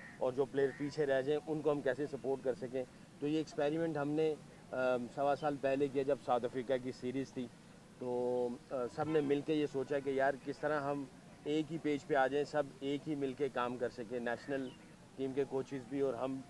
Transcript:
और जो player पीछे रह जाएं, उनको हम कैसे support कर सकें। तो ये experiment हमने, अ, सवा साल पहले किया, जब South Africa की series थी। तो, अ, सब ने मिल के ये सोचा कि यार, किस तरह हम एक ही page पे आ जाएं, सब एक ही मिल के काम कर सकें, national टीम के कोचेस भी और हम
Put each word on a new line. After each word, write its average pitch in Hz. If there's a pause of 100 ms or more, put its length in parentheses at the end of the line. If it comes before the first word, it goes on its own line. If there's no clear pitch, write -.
(220)
और 127
जो 135
player 135
पीछे 147
रह 135
जाएं, 147
उनको 151
हम 147
कैसे 131
support 135
कर 127
सकें। 127 (360)
तो 147
ये 156
experiment 156
हमने, 151
अ, 147 (800)
सवा 143
साल 147
पहले 135
किया, 135
जब 139
South 123
Africa 123
की 127
series 127
थी। 123 (520)
तो, 123 (120)
अ, 123
सब 151
ने 156
मिल 143
के 156
ये 147
सोचा 139
कि 135
यार, 135
किस 135
तरह 151
हम 143 (380)
एक 156
ही 165
page 147
पे 151
आ 131
जाएं, 143
सब 143 (140)
एक 139
ही 156
मिल 135
के 139
काम 123
कर 117
सकें, 120
national 123 (460)
टीम 131
के 139
कोचेस 131
भी 139
और 131
हम 131